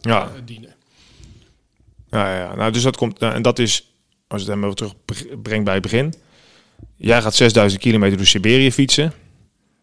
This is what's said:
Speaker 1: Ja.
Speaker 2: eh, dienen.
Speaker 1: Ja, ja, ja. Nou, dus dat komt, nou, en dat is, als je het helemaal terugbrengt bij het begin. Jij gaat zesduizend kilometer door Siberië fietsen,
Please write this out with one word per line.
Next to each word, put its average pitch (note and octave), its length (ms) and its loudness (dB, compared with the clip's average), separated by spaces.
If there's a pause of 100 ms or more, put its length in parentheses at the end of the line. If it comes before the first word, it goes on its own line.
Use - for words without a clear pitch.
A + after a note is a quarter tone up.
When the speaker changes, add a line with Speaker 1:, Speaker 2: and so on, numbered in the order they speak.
Speaker 1:
Ja. A2+ 220 0
Speaker 2:
eh, - 60 -12 (160)
dienen. A2+ 300 -20 (1400)
Speaker 1:
Ja, G2 240 -2
ja, F#2 40 -6
ja. F2+ 160 -10
Nou, A2 180 -2
dus A#2+ 100 -2
dat B2+ 140 -2
komt, A2+ 220 -4
nou, A2+ 160 -2
en A2+ 80 -4
dat A#2+ 160 0
is, - 340 -4 (360)
als G#2 140 -8
je G#2 80 -8
het G2+ 80 -6
helemaal G2+ 160 -4
terugbrengt G#2+ 880 -8
bij F#2+ 100 0
het F#2+ 80 0
begin. B2 320 -2 (840)
Jij A#2 260 2
gaat G#2+ 120 -2
zesduizend G#2 480 4
kilometer G#2 340 2
door F#2+ 100 -2
Siberië B2 460 4
fietsen, D3 400 0 (720)